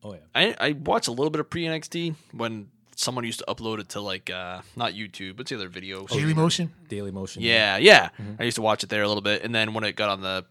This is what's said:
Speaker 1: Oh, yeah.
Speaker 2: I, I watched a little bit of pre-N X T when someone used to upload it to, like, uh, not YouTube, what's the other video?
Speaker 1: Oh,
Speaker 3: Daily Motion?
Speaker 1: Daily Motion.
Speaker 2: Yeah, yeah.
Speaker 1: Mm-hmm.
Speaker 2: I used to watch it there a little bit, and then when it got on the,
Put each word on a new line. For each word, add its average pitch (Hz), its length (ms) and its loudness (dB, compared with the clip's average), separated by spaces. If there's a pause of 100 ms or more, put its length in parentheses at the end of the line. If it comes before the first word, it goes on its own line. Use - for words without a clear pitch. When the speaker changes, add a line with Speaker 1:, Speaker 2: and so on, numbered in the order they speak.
Speaker 1:
Oh, 107 100 -12
yeah. 82 60 -16 (160)
Speaker 2:
I, 180 240 4
I 143 140 2
watched 185 340 0
a 123 40 -2
little 139 180 0
bit 151 100 -2
of 147 100 -4
pre-N 165 240 -4
X 156 140 -8
T 170 260 -4 (180)
when 113 360 -6 (280)
someone 123 300 -4
used 113 140 -6
to - 80 -10
upload 110 320 -4
it 98 100 -10
to, 104 120 -8
like, 95 280 -6
uh, 90 320 -8 (140)
not 113 180 -2
YouTube, 98 440 -12
what's 131 120 -10
the 135 60 -6
other 95 140 -8
video? 95 400 -10
Speaker 1:
Oh, 135 80 -2
Speaker 3:
Daily 151 160 2
Motion? 165 380 2 (180)
Speaker 1:
Daily 101 220 -6
Motion. 95 300 -8
Speaker 2:
Yeah, 110 360 4
yeah. 127 320 10 (120)
Speaker 1:
Mm-hmm. 104 180 -10
Speaker 2:
I - 40 -2
used 117 120 0
to 113 60 -4
watch 107 220 2
it 95 60 -10
there 107 140 2
a 104 40 2
little 104 160 0
bit, 104 200 0
and 113 120 -4
then 110 180 2
when 110 100 -2
it 101 120 -2
got 104 140 0
on 98 120 0
the, 95 300 -4